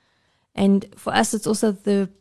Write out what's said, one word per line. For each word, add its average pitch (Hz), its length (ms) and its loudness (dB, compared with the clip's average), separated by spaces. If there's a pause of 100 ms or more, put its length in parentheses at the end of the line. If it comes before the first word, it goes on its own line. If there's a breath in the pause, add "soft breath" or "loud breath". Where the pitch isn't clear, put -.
(520)
And 196 320 2 (120)
for - 180 -6
us, 220 180 0
it's 214 140 -4
also 220 240 0
the, 196 380 -2 (120)